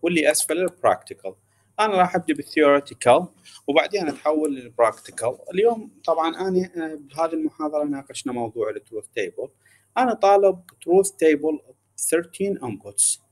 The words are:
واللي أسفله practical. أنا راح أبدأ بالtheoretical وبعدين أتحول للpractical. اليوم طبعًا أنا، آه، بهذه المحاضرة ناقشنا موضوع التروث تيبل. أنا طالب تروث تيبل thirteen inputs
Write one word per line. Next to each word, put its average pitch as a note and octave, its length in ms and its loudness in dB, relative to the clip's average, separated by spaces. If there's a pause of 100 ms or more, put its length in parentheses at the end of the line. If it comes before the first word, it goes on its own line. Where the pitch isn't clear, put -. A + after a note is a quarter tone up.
واللي D#3+ 300 2
أسفله E3 360 -2
practical. - 640 -2 (460)
أنا G#3 180 0
راح F3+ 180 2
أبدأ E3+ 180 0
بالtheoretical C#3+ 920 2 (420)
وبعدين D#3 400 0
أتحول C#3 680 -4
للpractical. - 800 -2
اليوم A3 380 0 (140)
طبعًا E3 420 -2
أنا، F3+ 280 -2
آه، D#3+ 200 -8
بهذه D3 380 -6
المحاضرة D3+ 500 -4
ناقشنا C#3 500 -8
موضوع A2+ 360 -4
التروث G#2 360 -12 (100)
تيبل. G2 340 -6 (480)
أنا A#3+ 160 2
طالب G3 480 4 (200)
تروث F#3+ 300 2
تيبل D#3 480 0 (420)
thirteen F3 600 -4
inputs G#2 580 -4 (120)